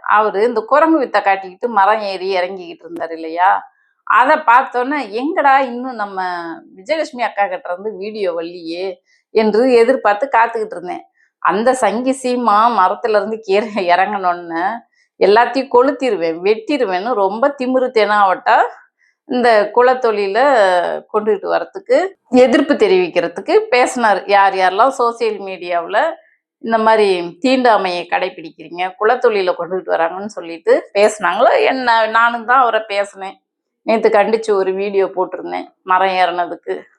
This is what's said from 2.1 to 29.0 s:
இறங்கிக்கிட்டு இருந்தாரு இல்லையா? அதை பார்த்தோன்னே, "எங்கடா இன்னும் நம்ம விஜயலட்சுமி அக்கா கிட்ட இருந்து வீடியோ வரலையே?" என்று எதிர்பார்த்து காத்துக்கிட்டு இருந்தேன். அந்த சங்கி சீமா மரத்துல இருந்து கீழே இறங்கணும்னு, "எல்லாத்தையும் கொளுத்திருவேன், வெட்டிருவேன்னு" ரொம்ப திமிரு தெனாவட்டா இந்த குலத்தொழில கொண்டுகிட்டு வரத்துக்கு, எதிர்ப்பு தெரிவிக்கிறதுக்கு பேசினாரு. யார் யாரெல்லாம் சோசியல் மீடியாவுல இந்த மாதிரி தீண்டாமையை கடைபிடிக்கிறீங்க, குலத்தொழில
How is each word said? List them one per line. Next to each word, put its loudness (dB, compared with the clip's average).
இறங்கிக்கிட்டு -6
இருந்தாரு -10
இல்லையா? 0
அதை 4
பார்த்தோன்னே, 2
"எங்கடா 0
இன்னும் -4
நம்ம -8
விஜயலட்சுமி -4
அக்கா -2
கிட்ட -8
இருந்து -8
வீடியோ -6
வரலையே?" -8
என்று 4
எதிர்பார்த்து 2
காத்துக்கிட்டு 0
இருந்தேன். -12
அந்த 0
சங்கி -2
சீமா 0
மரத்துல 0
இருந்து -2
கீழே -2
இறங்கணும்னு, -2
"எல்லாத்தையும் 2
கொளுத்திருவேன், 0
வெட்டிருவேன்னு" -2
ரொம்ப 0
திமிரு -2
தெனாவட்டா 2
இந்த 0
குலத்தொழில 2
கொண்டுகிட்டு -2
வரத்துக்கு, -2
எதிர்ப்பு 4
தெரிவிக்கிறதுக்கு 0
பேசினாரு. 2
யார் 4
யாரெல்லாம் 2
சோசியல் -2
மீடியாவுல -6
இந்த 0
மாதிரி 4
தீண்டாமையை 2
கடைபிடிக்கிறீங்க, -8
குலத்தொழில 0